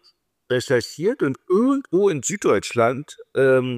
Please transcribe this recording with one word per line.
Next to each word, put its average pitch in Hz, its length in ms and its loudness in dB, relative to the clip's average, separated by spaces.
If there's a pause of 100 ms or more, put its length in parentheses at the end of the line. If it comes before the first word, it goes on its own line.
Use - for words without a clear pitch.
(520)
recherchiert 139 720 -2
und 135 140 -2 (100)
irgendwo 202 600 2
in 147 140 -4
Süddeutschland, 123 920 -2 (200)
ähm, 127 420 2